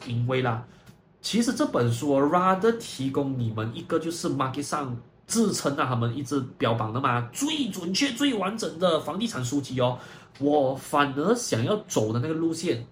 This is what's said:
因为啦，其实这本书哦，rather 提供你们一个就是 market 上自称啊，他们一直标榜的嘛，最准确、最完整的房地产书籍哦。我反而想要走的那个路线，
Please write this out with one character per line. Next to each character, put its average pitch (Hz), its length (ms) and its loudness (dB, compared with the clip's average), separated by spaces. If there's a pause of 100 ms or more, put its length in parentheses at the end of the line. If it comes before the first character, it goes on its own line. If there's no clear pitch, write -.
因 120 200 -2
为 127 140 2
啦， 117 240 -2 (560)
其 - 200 0
实 233 120 2
这 311 140 2
本 120 240 2
书 139 240 2
哦， 135 60 4
rather 185 580 4
提 135 320 -6
供 135 260 0
你 113 140 -2
们 110 240 -4
一 170 60 -10
个 170 180 0
就 165 100 -6
是 165 200 -4
market 135 340 -2
上 139 320 -4 (300)
自 220 260 2
称 143 240 0
啊， 151 100 0
他 123 100 0
们 117 200 0
一 143 80 -4
直 139 160 -2 (180)
标 113 160 2
榜 110 200 -2
的 131 80 -2
嘛， 120 320 0
最 285 360 -2
准 185 240 -4
确、 277 200 0
最 277 200 2
完 202 240 -2
整 160 220 -6
的 170 220 4
房 160 180 -6
地 233 80 0
产 131 160 -4
书 143 160 0
籍 131 220 -4
哦。 123 180 2 (400)
我 139 360 4
反 143 400 0
而 170 180 2
想 127 320 0
要 202 100 0 (120)
走 110 260 0
的 120 60 0
那 147 80 -2
个 160 80 -2
路 165 180 0
线， 143 380 -4